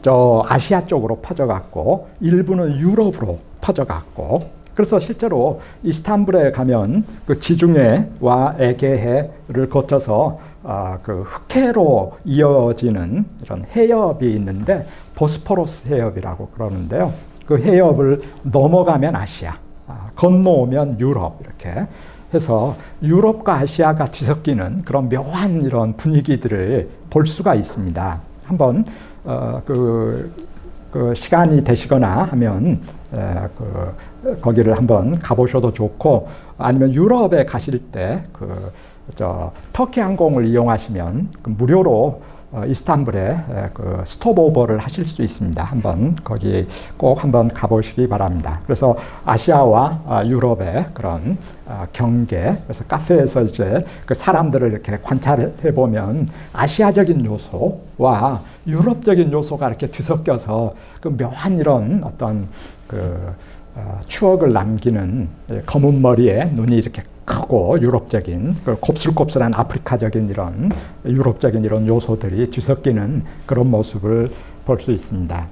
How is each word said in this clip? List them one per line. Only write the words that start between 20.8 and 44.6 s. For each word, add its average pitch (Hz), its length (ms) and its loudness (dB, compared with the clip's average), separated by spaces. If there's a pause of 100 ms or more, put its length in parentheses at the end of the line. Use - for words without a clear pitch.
유럽 107 420 -2
이렇게 87 460 -8 (460)
해서 113 420 0 (280)
유럽과 202 520 4
아시아가 156 500 2
뒤섞이는 147 800 -2
그런 131 260 -2
묘한 165 540 0
이런 117 340 0
분위기들을 127 920 0 (200)
볼 156 180 4
수가 170 280 0
있습니다. 85 680 -4 (240)
한번, 147 400 2 (400)
어, 123 400 -4
그, 117 680 -2 (600)
그 120 220 -2
시간이 160 500 4
되시거나 120 680 2
하면, 120 480 0 (340)
에, 113 40 -6 (400)
그 - 840 -8
거기를 117 360 4
한번 117 420 2
가보셔도 120 540 0
좋고, 110 560 0 (280)
아니면 131 360 2
유럽에 175 520 4
가실 127 340 -4 (120)
때 107 400 -4
그 95 400 -10 (440)
저 90 360 -6 (220)
터키 247 260 0
항공을 170 460 2
이용하시면 113 840 0 (120)
그 113 80 -8
무료로, 127 720 2 (320)
어, 107 120 -6
이스탄불에, 127 540 0
에, 110 540 -4
그 92 320 -6
스톱오버를 156 720 2